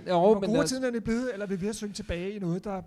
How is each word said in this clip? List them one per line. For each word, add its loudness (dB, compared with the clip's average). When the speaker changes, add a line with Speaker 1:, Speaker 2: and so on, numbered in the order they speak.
Speaker 1:
Jo, 4
Speaker 2:
Hvor 6
Speaker 1:
men 0
Speaker 2:
gode 4
Speaker 1:
der 2
Speaker 2:
tiden -2
er 0
det -4
blevet, 0
eller -6
er -8
vi -2
ved -2
at -4
synke -8
tilbage -6
i -8
noget, -2
der, -6